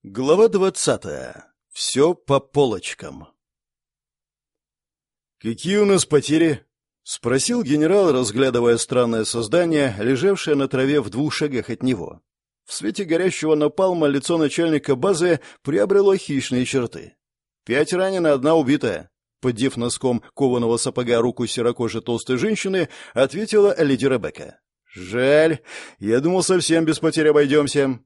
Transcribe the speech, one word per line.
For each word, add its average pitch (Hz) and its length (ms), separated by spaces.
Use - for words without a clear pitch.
Глава 135 440
двадцатая. 120 1040
Все 151 400
по 139 260
полочкам. 101 880
«Какие 135 340
у 208 100
нас 196 200
потери?» — 151 600
спросил 135 600
генерал, 156 500
разглядывая 123 640
странное 117 480
создание, 139 760
лежавшее 143 560
на 135 140
траве 135 320
в 104 80
двух 135 240
шагах 135 360
от 117 140
него. 120 380
В - 100
свете 202 300
горящего 165 520
напалма 156 520
лицо 143 300
начальника 151 580
базы 170 460
приобрело 196 520
хищные 127 480
черты. - 540
«Пять 127 260
ранено, 185 400
одна 143 240
убитая», — 127 560
поддев 123 340
носком 120 480
кованого 120 440
сапога 120 420
руку 120 260
серокожей 113 560
толстой 120 360
женщины, 190 500
ответила 202 680
леди 135 220
Ребекка. 120 560
«Жаль, 131 680
я 110 220
думал, 180 200
совсем 165 440
без 156 140
потерь 156 280
обойдемся». 143 800